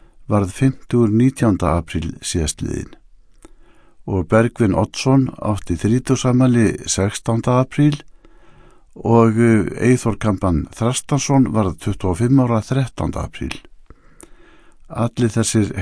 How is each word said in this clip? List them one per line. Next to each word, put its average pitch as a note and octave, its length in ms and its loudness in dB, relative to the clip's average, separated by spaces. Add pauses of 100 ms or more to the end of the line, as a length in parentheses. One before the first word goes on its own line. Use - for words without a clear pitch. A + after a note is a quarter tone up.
(280)
varð G2+ 240 0
fimmtugur B2 560 0
nítjánda G#2 720 2
apríl E2 400 -6
síðastliðinn. - 760 -6 (1120)
Og F#2 220 -2
Bergvin A2+ 480 2
Oddsson C3 540 0 (100)
átti - 400 -4
þrítugsafmæli B2 1080 2
sextánda A#2 760 -2
apríl D3 320 2 (1000)
og, A2+ 440 4
eh, A2+ 240 4 (160)
Eyþór A#2+ 400 0
Kamban F2+ 560 -2
Þrastansson C3 760 0
varð F#2+ 260 -2
tuttugu G2 320 -4
og E2 60 -2
fimm B2 220 2
ára A#2 200 0
þrettánda - 640 -4
apríl. - 320 -10 (1300)
Allir A#2 400 -2
þessir A2 540 0